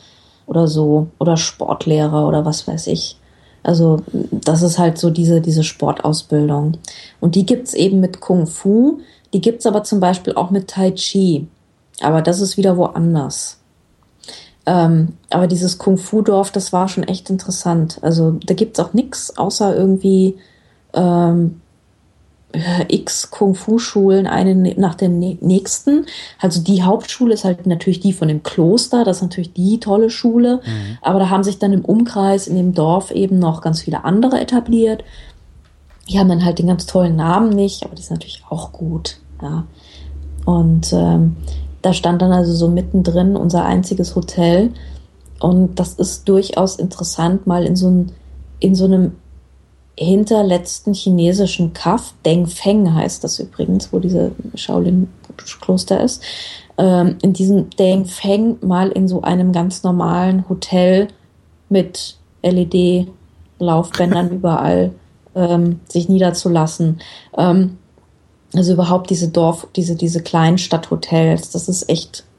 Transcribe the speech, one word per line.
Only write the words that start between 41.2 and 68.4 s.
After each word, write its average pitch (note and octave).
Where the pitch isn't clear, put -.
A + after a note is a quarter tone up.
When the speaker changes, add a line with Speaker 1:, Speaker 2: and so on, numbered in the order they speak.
Speaker 1:
da F3+
stand F3
dann F#3
also F3
so E3
mittendrin F3+
unser F3
einziges F#3
Hotel. F3+
Und F3+
das F3+
ist -
durchaus F#3+
interessant, F3
mal F3
in F3+
so F#3
ein, F3+
in F#3+
so F#3
einem F#3
hinterletzten G3
chinesischen F3+
Kaff, G#3
Dengfeng F3
heißt -
das -
übrigens, -
wo F#3
diese F3+
Shaolin-Kloster -
ist, -
ähm, F3+
in F#3+
diesem F#3+
Dengfeng G3
mal F#3
in F#3+
so F3+
einem F3+
ganz F3+
normalen F3+
Hotel F#3
mit -
L-E-D-Laufbändern F3+
<laughs> -
überall, F3+
ähm, F3
sich F3
niederzulassen. E3+
Ähm, F#3